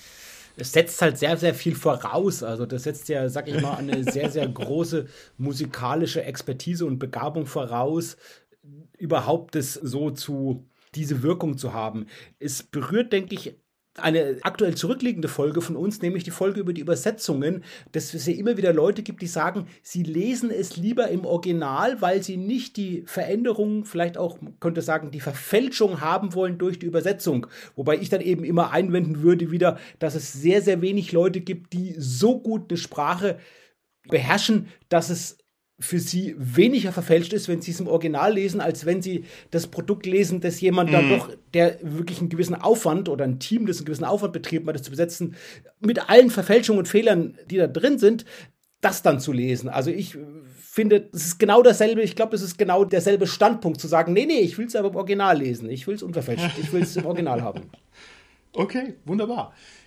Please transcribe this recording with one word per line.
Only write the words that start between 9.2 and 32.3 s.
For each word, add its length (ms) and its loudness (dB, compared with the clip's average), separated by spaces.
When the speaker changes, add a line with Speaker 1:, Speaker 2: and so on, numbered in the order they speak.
Speaker 1:
das 180 -4
so 380 -4
zu, 560 -6
diese 280 -4
Wirkung 340 -2
zu 160 -8
haben. 340 -6
Es 240 -8
berührt, 500 -2
denke 220 -2
ich, 200 -12
eine 420 0
aktuell 320 0
zurückliegende 520 -2
Folge 340 -2
von 140 -6
uns, 260 -4
nämlich 220 -2
die 80 -12
Folge 280 -2
über 140 -4
die 80 -8
Übersetzungen, 800 -2
dass 220 -8
es 120 -8
ja 80 0
immer 240 -2
wieder 160 2
Leute 300 2
gibt, 180 -12
die 60 -8
sagen, 400 -4
sie 220 -6
lesen 480 -2
es 260 -6
lieber 320 0
im 160 -4
Original, 760 -2
weil 220 2
sie 140 -8
nicht 400 -6
die 280 -6
Veränderung, 800 -2
vielleicht 320 -4
auch, 240 -6
man 180 -18
könnte 220 -2
sagen, 300 -2
die 80 -10
Verfälschung 840 0
haben 320 -2
wollen 240 0
durch 220 -2
die 60 -8
Übersetzung. 640 0
Wobei 220 2
ich 120 -4
dann 120 0
eben 220 0
immer 280 2
einwenden 500 0
würde 300 4
wieder, 260 2
dass 160 -2
es 180 -8
sehr, 280 2
sehr 200 2
wenig 300 -2
Leute 300 2
gibt, 320 -10
die 240 -6
so 420 2